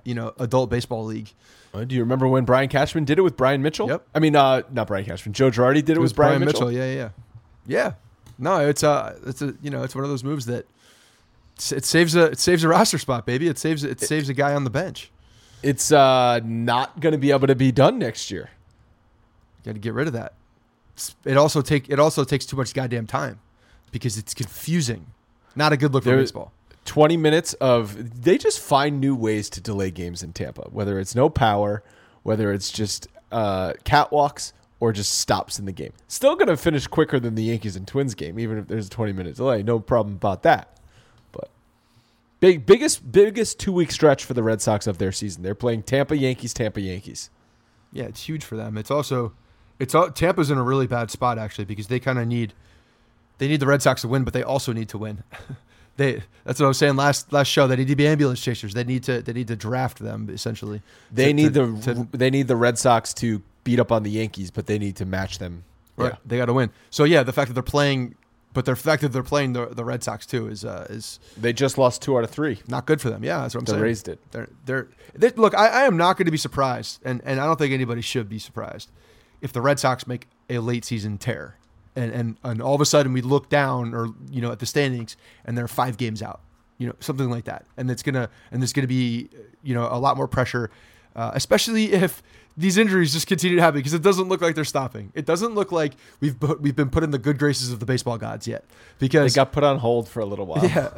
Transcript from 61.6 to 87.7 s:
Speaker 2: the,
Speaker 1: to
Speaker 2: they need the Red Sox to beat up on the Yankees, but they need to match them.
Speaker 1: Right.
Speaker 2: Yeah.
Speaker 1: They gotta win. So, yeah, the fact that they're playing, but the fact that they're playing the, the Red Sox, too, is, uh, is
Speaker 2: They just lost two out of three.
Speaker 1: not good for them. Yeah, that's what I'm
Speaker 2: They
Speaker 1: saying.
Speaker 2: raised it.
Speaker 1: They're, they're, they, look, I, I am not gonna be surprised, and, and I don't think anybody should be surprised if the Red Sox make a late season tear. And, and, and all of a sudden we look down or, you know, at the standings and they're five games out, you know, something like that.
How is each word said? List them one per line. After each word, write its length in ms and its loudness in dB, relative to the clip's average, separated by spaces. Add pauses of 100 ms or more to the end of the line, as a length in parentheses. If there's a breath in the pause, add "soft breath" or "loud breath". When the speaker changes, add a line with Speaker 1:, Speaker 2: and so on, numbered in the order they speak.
Speaker 2:
the, 280 -4
Speaker 1:
to 220 -6
Speaker 2:
they 140 2
need 180 0
the 80 2
Red 220 2
Sox 360 2
to 280 -4 (220)
beat 140 2
up 140 2
on 100 2
the 80 -4
Yankees, 400 -6
but 160 -8
they 120 -2
need 180 -6
to 80 -6
match 340 -6
them. 260 -12 (320)
Speaker 1:
Right. 160 -2
Speaker 2:
Yeah. 120 -16
Speaker 1:
They 140 -4
gotta 160 0
win. 160 0 (180 soft breath)
So, 160 2
yeah, 180 6
the 120 -4
fact 140 0
that 60 -10
they're 80 -4
playing, 520 0 (400)
but 100 -2
the 120 0
fact 260 0
that 100 0
they're 100 -4
playing 300 -2
the, 140 -4
the 180 -10
Red 180 -6
Sox, 220 -8
too, 240 -6
is, 160 -12
uh, 240 -10
is 320 -14 (160 soft breath)
Speaker 2:
They 160 0
just 240 0
lost 240 4
two 160 0
out 80 2
of 60 -6
three. 360 -4
Speaker 1:
not 200 -8
good 160 2
for 80 -2
them. 120 -8
Yeah, 200 -4
that's 120 -8
what 80 -8
I'm 40 -10
Speaker 2:
They 60 -2
Speaker 1:
saying. 100 0
Speaker 2:
raised 260 -2
it. 120 -12 (100)
Speaker 1:
They're, 180 -12 (160)
they're, 240 -6 (260 soft breath)
they, 180 4
look, 220 4
I, 120 6
I 160 4
am 160 4
not 180 4
gonna 140 4
be 80 2
surprised, 680 -4
and, 220 -4
and 140 -2
I 40 -2
don't 140 2
think 160 0
anybody 260 -2
should 260 -4
be 120 -10
surprised 520 -12 (520 soft breath)
if 100 -8
the 80 -4
Red 180 2
Sox 280 -2
make 220 -10 (200)
a 120 -4
late 260 -4
season 320 -6
tear. 380 -8 (400)
And, 160 -4
and, 320 -4
and 180 -6
all 140 0
of 40 2
a 60 2
sudden 260 4
we 80 -2
look 280 0
down 460 -2
or, 160 -6 (200)
you 100 -6
know, 120 -4
at 80 -12
the 40 -10
standings 520 -4 (280 soft breath)
and 140 -6
they're 80 -4
five 300 -4
games 260 -6
out, 180 -14 (380)
you 80 -6
know, 140 -8
something 280 -4
like 180 -6
that. 200 -12 (100)